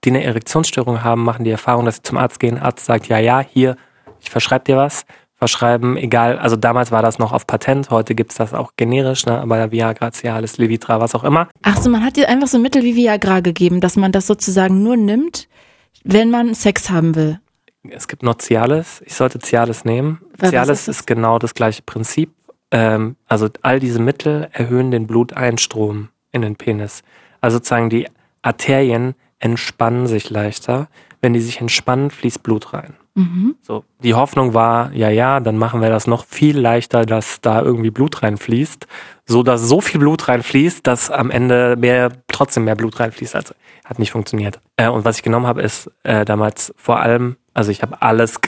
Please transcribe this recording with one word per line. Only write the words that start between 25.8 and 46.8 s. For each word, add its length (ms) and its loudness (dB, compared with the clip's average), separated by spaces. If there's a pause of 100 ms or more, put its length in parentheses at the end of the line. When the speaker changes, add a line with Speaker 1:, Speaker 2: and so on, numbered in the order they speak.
Speaker 1:
in 80 -2
den 160 -4
Penis. 460 -6 (400)
Also 160 2
sozusagen 320 0
die 180 -2 (320)
Arterien 720 0 (240)
entspannen 680 -2
sich 240 -2
leichter. 580 -4 (320)
Wenn 140 2
die 60 2
sich 200 -6
entspannen, 500 -2
fließt 320 -6
Blut 300 -4
rein. 220 -12 (200)
Speaker 2:
Mhm. 480 0
Speaker 1:
So, 220 -10 (180)
die 100 2
Hoffnung 400 2
war, 400 2
ja, 160 0
ja, 320 2
dann 160 -2
machen 240 0
wir 80 2
das 180 0
noch 200 -2
viel 320 2
leichter, 480 2
dass 340 -4
da 220 2
irgendwie 280 0
Blut 320 -2
reinfließt, 640 -4 (380)
so 180 2
dass 200 2
so 180 4
viel 200 -2
Blut 280 2
reinfließt, 580 0
dass 240 0
am 200 -2
Ende 480 2
mehr, 340 2 (160)
trotzdem 360 -2
mehr 120 0
Blut 240 -4
reinfließt. 340 -6
Also 200 -8 (320)
hat 120 -12
nicht 140 -2
funktioniert. 480 -6 (160)
Äh, 120 2
und 180 0
was 100 2
ich 60 -10
genommen 240 0
habe, 160 -2
ist, 280 -6 (120)
äh, 240 0
damals 500 -2
vor 240 0